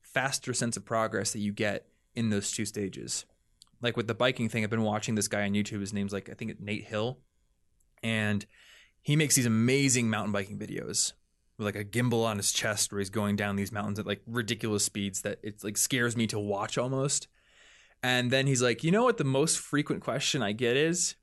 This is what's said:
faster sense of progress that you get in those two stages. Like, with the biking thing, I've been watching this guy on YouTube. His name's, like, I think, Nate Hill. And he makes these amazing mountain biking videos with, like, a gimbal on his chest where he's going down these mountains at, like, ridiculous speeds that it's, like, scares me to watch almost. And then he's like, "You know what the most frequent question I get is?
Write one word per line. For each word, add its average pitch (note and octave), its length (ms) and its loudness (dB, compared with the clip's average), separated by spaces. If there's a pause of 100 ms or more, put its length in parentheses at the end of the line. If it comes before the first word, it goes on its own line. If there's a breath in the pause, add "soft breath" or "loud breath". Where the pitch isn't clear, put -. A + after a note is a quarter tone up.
faster C3 520 -2
sense A#2 240 -2
of G2+ 80 -14
progress A2 480 0
that A2+ 60 -6
you G#2 120 0
get G#2 360 -2 (280)
in A#2 140 0
those G2+ 220 0
two A2 120 -4
stages. F#2+ 640 -6 (560)
Like, A#2+ 160 -2
with A2 100 -2
the A#2 80 -2
biking B2 340 2
thing, A2+ 140 0
I've G#2 60 -2
been A2+ 140 0
watching G#2+ 320 0
this G#2 120 0
guy G#2 160 0
on G2+ 100 0
YouTube. G#2 280 0
His G2 120 -6
name's, G2+ 200 -4
like, G2 160 -6
I - 60 -14
think, - 260 -10
Nate G#2 240 -6
Hill. A2+ 340 -2 (840)
And G#2+ 420 0 (560 loud breath)
he D3 140 2
makes D3+ 200 4
these B2 100 4
amazing A#2+ 640 4
mountain G#2 220 0
biking G2+ 280 -4
videos - 540 -4 (440)
with, G#2+ 80 -4
like, G2+ 100 0
a G#2 100 -4
gimbal A#2 400 2
on G#2+ 120 0
his F#2+ 140 -2
chest - 400 0
where G2+ 80 -4
he's G2 100 -2
going G#2 260 0
down G2+ 200 0
these G2 160 -2
mountains G#2 280 -4
at, A2 60 -6
like, G2+ 220 -4
ridiculous A2+ 560 -2
speeds G2+ 380 -4
that - 220 -6
it's, G#2 200 -12
like, G2+ 140 -4
scares A#2+ 380 2
me A2+ 120 2
to G#2+ 120 -2
watch G2+ 380 -2
almost. C3+ 500 -2 (760 soft breath)
And B2 280 2
then C3+ 140 4
he's C3+ 160 4
like, A#2+ 220 2
"You D#3+ 80 4
know G#3+ 120 6
what A#3+ 140 4
the D3+ 60 0
most C3+ 340 2
frequent C#3+ 460 0
question C3+ 400 0
I G2+ 80 0
get A#2 260 2
is? E3 460 2